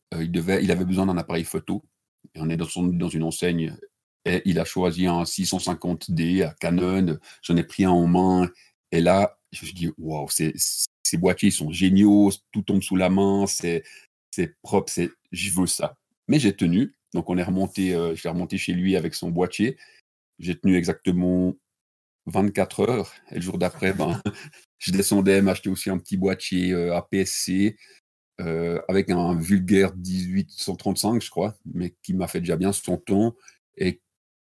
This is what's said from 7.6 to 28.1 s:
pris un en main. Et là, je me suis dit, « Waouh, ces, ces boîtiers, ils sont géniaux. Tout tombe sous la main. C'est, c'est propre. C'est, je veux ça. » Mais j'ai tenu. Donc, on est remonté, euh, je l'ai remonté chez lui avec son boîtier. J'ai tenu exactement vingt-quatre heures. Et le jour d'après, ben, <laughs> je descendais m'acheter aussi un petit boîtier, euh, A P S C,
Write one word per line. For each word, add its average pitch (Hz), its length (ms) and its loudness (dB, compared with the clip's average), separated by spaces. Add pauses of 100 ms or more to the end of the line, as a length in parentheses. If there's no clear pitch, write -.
pris - 200 -2
un 92 60 4
en 87 160 4
main. 90 440 4 (420)
Et 85 80 4
là, 95 380 4 (140)
je - 100 -14
me 82 40 -12
suis 82 80 -12
dit, « 85 240 -4
Waouh, 78 300 -8
ces, 78 240 0 (500)
ces - 140 -2
boîtiers, 92 320 4
ils 92 40 4
sont 78 200 -4
géniaux. 98 580 6 (220)
Tout 107 80 -2
tombe 98 220 0
sous - 140 -2
la 185 120 4
main. 196 380 4
C'est, 85 360 -2 (480)
c'est - 300 -4
propre. - 320 -2
C'est, 85 180 -2 (220)
je 92 180 -6
veux 90 160 2
ça. » - 300 -4 (320)
Mais 147 100 4
j'ai 104 160 2
tenu. 92 400 0 (200)
Donc, 85 160 -4
on 90 80 0
est 90 40 -2
remonté, 92 520 -2
euh, 85 200 -2
je 80 80 -12
l'ai 85 80 -6
remonté 87 280 -4
chez 92 160 -4
lui 92 200 2
avec 82 200 -2
son 87 160 -6
boîtier. 90 480 0 (600)
J'ai 87 200 -6
tenu 95 180 4
exactement 90 800 0 (720)
vingt-quatre 98 540 0
heures. 107 340 0 (160)
Et - 60 -10
le 85 40 -6
jour 90 160 -6
d'après, 90 380 -2
ben, - 300 -2
<laughs> - 540 -12
je - 140 -4
descendais 98 480 4
m'acheter 95 300 0
aussi 95 180 -4
un 95 80 -2
petit 92 220 -4
boîtier, 92 540 -2
euh, 87 220 -2
A 87 60 0
P 95 200 -2
S 92 120 -2
C, 98 460 0 (640)